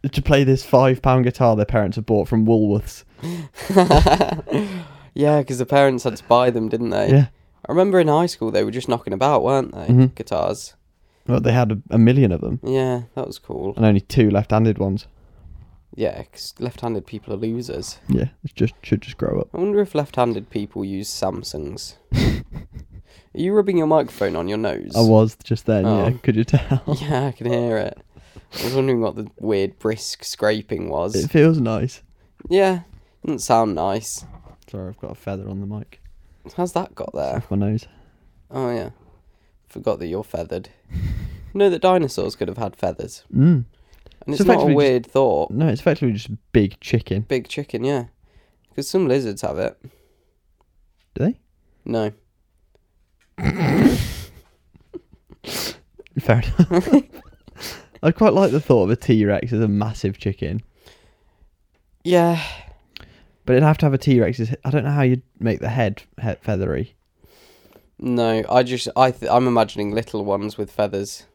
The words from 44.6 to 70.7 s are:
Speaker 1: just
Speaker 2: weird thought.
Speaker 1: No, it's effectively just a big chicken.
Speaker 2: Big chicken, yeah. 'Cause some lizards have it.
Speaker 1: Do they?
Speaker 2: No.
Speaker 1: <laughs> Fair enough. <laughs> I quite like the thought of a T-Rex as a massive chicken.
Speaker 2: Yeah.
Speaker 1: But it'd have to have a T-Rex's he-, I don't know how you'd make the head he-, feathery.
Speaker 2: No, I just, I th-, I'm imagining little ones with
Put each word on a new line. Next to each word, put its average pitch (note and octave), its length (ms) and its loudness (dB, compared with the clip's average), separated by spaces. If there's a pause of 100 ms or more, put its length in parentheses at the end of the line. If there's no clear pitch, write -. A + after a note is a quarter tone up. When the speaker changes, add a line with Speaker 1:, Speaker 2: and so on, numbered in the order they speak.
Speaker 1:
just C#3 40 4
Speaker 2:
weird C3 280 2
thought. G#2+ 460 0
Speaker 1:
No, C#3+ 160 0
it's A2+ 140 -2
effectively D3 320 0
just G#2+ 160 -8
a G#2+ 80 -10 (160)
big G2+ 260 2
chicken. - 480 -2
Speaker 2:
Big B2+ 220 -4
chicken, B2 340 -8
yeah. C3 220 -2 (680)
'Cause C#3 120 -8
some F#3 200 0
lizards B2 340 -2
have - 180 -6
it. - 180 -4 (1400)
Speaker 1:
Do C3 100 -2
they? A#3+ 140 -4 (440)
Speaker 2:
No. G#2+ 280 -4 (1300)
Speaker 1:
<laughs> - 80 -6 (2750)
Fair A2 220 2
enough. F3 520 2
<laughs> C#4 100 6 (1000)
I E3 80 4
quite A3 220 4
like F#3+ 180 4
the C#3+ 100 0
thought A#2+ 220 4
of F#2 80 0
a A#2+ 40 2
T-Rex G#2+ 560 2
as A2 100 -2
a A2 60 0
massive G#2 500 -4
chicken. G2+ 440 -6 (1400)
Speaker 2:
Yeah. E3+ 380 2 (1040)
Speaker 1:
But B2+ 80 2
it'd C3 100 6
have D3+ 160 4
to D#3 60 2
have C#3 80 2
a C3+ 40 0
T-Rex's A#2+ 520 2
he-, - 140 -4
I C3+ 60 -8
don't D3 140 0
know C#3 80 -4
how D3 100 0
you'd B2+ 220 2 (160)
make A2+ 200 -2
the - 100 -4
head A2 340 -2 (180)
he-, A2 200 -4
feathery. F#2+ 540 -4 (1040)
Speaker 2:
No, A2+ 500 0
I B2+ 140 4
just, B2 320 -4
I B2+ 160 4
th-, A2+ 200 -6
I'm B2 160 4
imagining G#2+ 440 0
little A2 340 -6
ones G2+ 320 -4
with G2+ 140 -8